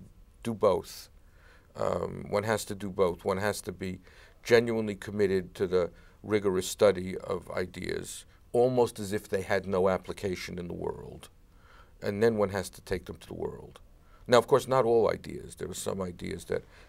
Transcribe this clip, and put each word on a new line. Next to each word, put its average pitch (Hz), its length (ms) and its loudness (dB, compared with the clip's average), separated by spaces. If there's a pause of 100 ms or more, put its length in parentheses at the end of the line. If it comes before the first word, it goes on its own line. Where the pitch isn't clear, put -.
(420)
do 117 120 -2
both. - 560 0 (640)
Um, 92 540 -2
one 101 140 0
has 110 200 0
to 107 100 -8
do 101 140 -8
both. 92 360 0
One 98 120 0
has 101 260 -2
to 95 100 -8
be 92 280 -8 (420)
genuinely 113 520 4
committed 95 640 0
to 101 100 0
the 87 240 2 (320)
rigorous 101 440 0
study 92 520 4
of 90 320 -6
ideas, 92 720 -6 (280)
almost 120 460 4
as 98 140 -6
if 104 160 -4
they 95 140 -2
had 95 240 0
no 95 220 4
application 90 720 -4
in 87 100 -8
the 87 60 -8
world. - 540 -8 (720)
And 104 200 -2
then 113 160 6
one 101 100 4
has 95 220 -4
to - 100 -18
take - 240 -6
them - 120 -12
to - 100 -20
the - 80 -12
world. - 440 -10 (480)
Now, 120 120 6
of 113 80 4
course, 127 200 4
not 127 180 4
all 113 260 4
ideas. - 460 -8
There - 140 -8
are 90 40 -10
some 95 260 -4
ideas 90 460 -8
that 90 180 -4 (240)